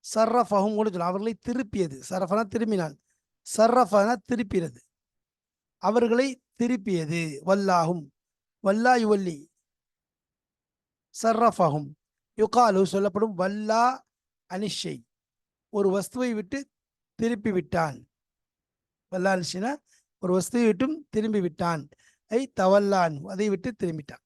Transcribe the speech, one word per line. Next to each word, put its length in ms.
சர்ரஃபஹும் 600
கூட 140
சொல்லலாம். 180
அவர்களை 380
திருப்பியது. 640
சரஃபனா 340
திரும்பினான். 420
சர்ரஃபனா 580
திருப்பியது. 460
அவர்களை 640
திருப்பியது. 800
வல்லாஹும். 640
வல்லா 360
யுவல்லி. 520
சர்ரஃபஹும். 680
யுகாலு 460
சொல்லப்படும் 500
வல்லா 720
அனிஷை. 520
ஒரு 300
வஸ்துவை 340
விட்டு 360
திருப்பி 380
விட்டான். 560
வல்லா 260
அனிஷைனா 420
ஒரு 240
வஸ்துவை 240
விட்டும் 440
திரும்பி 320
விட்டான். 460
ஐ 320
தவல்லான். 680
அதை 200
விட்டு 340
திரும்பிட்டான். 420